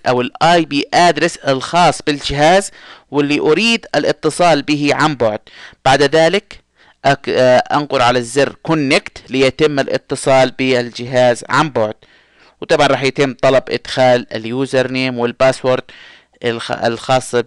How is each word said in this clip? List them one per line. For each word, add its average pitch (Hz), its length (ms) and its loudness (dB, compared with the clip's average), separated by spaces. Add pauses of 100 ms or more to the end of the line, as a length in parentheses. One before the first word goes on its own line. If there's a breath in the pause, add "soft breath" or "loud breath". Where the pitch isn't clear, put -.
أو 123 140 0
ال - 220 -6
آي 165 220 2
بي 143 200 -4 (100)
address 165 520 0
الخاص 143 540 0
بالجهاز 151 720 0 (400 loud breath)
واللي 143 280 0
أريد 220 460 0 (100)
الاتصال 151 640 0
به 143 320 -2
عن 143 220 0
بعد. 110 240 -2 (460 loud breath)
بعد 135 160 2
ذلك 160 580 0 (460 soft breath)
أك-، 139 240 0
آه، 127 280 4
أنقر 143 440 -2
على 123 180 2
الزر 123 440 -2
كونكت 156 540 -2 (120)
ليتم 139 500 0
الاتصال 131 720 0
بالجهاز 123 1000 0
عن 147 200 0
بعد. 110 240 -2 (680 soft breath)
وطبعًا 147 260 0
راح 131 160 0
يتم 135 300 -2
طلب 131 360 2
إدخال 123 640 0
اليوزر 127 580 -2
نيم 131 280 -4
والباسورد 127 640 0 (600 loud breath)
الخ-، 117 260 -4
الخاصة 120 760 -2